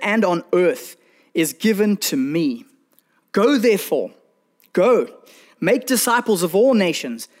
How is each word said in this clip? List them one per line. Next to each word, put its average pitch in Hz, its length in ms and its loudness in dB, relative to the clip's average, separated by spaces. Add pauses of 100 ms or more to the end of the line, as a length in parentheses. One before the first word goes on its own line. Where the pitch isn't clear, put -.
and 208 220 0
on 175 180 0 (100)
earth 180 440 -2 (360)
is 160 200 -2
given 208 460 0
to - 180 -6
me. 139 500 -4 (640)
Go 262 260 2
therefore, 196 540 0 (640)
go, 196 360 2 (520)
make 202 260 0
disciples 226 560 0
of 175 120 -2
all 247 200 4
nations, 151 540 -2 (120)